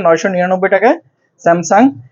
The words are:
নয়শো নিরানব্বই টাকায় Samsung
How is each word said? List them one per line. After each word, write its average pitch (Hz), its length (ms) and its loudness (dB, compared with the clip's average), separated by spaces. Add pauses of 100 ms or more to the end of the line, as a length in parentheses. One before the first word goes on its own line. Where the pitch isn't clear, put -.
নয়শো 165 220 0
নিরানব্বই 185 460 -2
টাকায় 220 220 2 (460)
Samsung 175 440 2 (260)